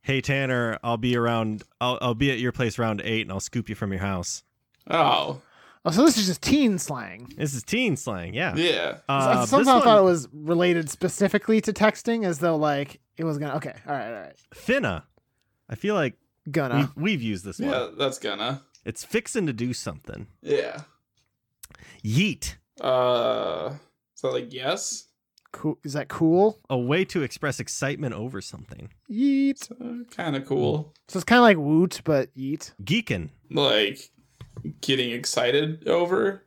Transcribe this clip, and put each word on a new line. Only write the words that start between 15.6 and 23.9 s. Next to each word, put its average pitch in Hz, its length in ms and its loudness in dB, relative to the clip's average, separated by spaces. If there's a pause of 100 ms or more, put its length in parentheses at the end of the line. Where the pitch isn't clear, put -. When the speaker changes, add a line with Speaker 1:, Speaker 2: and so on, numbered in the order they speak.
Speaker 1:
I 113 60 -8
feel 208 200 -2
like 147 200 0 (360)
Speaker 3:
Gonna. 135 460 0
Speaker 1:
we've, 147 60 -4
we've 185 180 0
used 101 240 -4
this 95 140 -10
one. 269 100 -2
Speaker 2:
Yeah, 127 180 -2 (100)
that's 135 220 -2
gonna. 107 420 -4 (220)
Speaker 1:
It's - 220 -10
fixin' 220 420 -2
to 135 60 -2
do 120 200 -4
something. - 540 -10 (140)
Speaker 2:
Yeah. - 400 -2 (1200)
Speaker 1:
Yeet. 143 520 0 (240)
Speaker 2:
Uh, 117 920 0 (440)